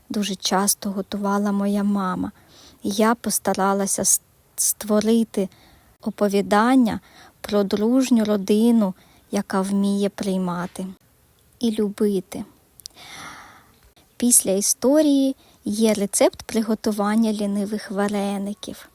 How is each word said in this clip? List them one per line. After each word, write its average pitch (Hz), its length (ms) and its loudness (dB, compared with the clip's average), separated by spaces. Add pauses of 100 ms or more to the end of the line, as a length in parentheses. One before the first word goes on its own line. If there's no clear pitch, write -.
дуже 208 260 -4
часто 202 560 -2
готувала 202 600 -2
моя 202 320 0
мама. 196 480 -2 (500)
Я 214 320 2
постаралася 196 880 -2
с-, - 180 2 (360)
створити 214 920 0 (540)
оповідання 208 1000 2 (400)
про 202 240 0
дружню 226 600 2
родину, 208 720 2 (360)
яка 202 300 -2
вміє 202 480 0
приймати 185 760 -4 (720)
і 233 120 0
любити. 208 760 -2 (1700)
Після 240 340 2
історії 269 840 2 (280)
є 214 300 2
рецепт 214 480 0
приготування 220 880 -2
лінивих 202 580 -4
вареників. 202 1040 -6